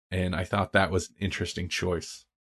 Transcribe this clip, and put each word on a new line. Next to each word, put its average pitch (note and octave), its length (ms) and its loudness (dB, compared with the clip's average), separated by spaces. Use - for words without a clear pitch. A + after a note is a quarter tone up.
and F#2 240 0
I F2+ 100 -2
thought G2 280 0
that F#2+ 180 4
was F2+ 200 0
an - 100 -20
interesting F2 480 -4
choice. - 560 -4